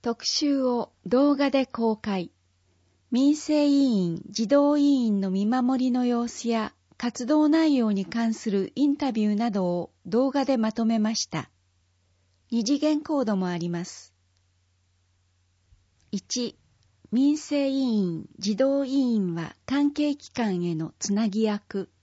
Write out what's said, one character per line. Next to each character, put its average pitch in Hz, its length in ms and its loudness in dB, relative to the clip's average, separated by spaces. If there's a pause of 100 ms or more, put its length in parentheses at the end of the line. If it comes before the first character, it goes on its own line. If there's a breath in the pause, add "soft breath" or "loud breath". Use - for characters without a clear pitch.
特 233 180 -4
集 277 400 0
を 240 280 -2 (160)
動 277 280 4
画 277 140 0
で 269 160 2
公 226 320 -2
開。 190 320 -4 (800)
民 277 260 4
生 302 320 0
委 285 40 4
員、 220 580 2
児 214 180 -4
童 285 300 4
委 285 60 2
員 240 360 2
の 190 120 -2
見 196 160 0
守 254 380 0
り 254 60 0
の 247 140 0
様 240 220 0
子 - 200 -10
や、 226 280 -4 (200)
活 240 300 -6
動 302 240 4
内 311 260 4
容 220 160 2
に 196 140 0
関 226 300 -2
す 220 160 -6
る 190 240 0
イ 277 100 2
ン 285 120 2
タ 269 140 -2
ビ 214 140 0
ュ 208 60 2
ー 208 40 0
な 233 140 -2
ど 190 160 -2
を 175 260 -2 (140)
動 240 240 0
画 277 160 0
で 269 120 0
ま 220 160 0
と 226 120 -2
め 226 140 2
ま 214 160 0
し - 100 -4
た。 - 240 -8 (1000)
二 226 120 0
次 277 140 0
元 302 240 0
コ 302 200 -2
ー 233 40 0
ド 208 100 0
も 185 120 0
あ 175 100 -4
り 170 100 -4
ま 175 160 -4
す。 - 300 -18 (2000)
一、 233 440 -6 (560)
民 277 240 2
生 285 320 -2
委 269 60 -2
員、 214 640 -2
児 202 180 -2
童 277 300 2
委 254 60 -6
員 233 420 0
は 165 220 -8 (100)
関 285 240 2
係 294 260 -2
機 - 160 -20
関 190 360 -2
へ 165 80 -2
の 156 240 -6
つ 202 140 -4
な 214 160 0
ぎ 208 120 -2
役。 208 480 -4 (140)